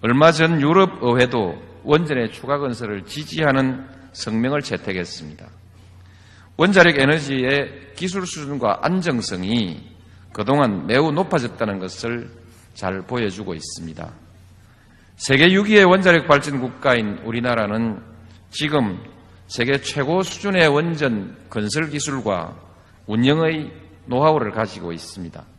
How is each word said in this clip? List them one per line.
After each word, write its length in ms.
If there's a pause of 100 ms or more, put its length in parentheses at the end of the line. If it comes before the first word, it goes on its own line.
얼마 300
전 300
유럽 420
의회도 800
원전의 480
추가 260
건설을 480
지지하는 800 (280)
성명을 480
채택했습니다. 840 (1120)
원자력 420
에너지의 960
기술 320
수준과 540
안정성이 1000 (520)
그동안 540
매우 240
높아졌다는 680
것을 500 (440)
잘 280
보여주고 520
있습니다. 580 (1040)
세계 360
육위의 340
원자력 420
발전 320
국가인 640
우리나라는 760 (480)
지금 520 (460)
세계 320
최고 420
수준의 460
원전 720 (120)
건설 400
기술과 680 (480)
운영의 680 (340)
노하우를 460
가지고 400
있습니다. 500 (180)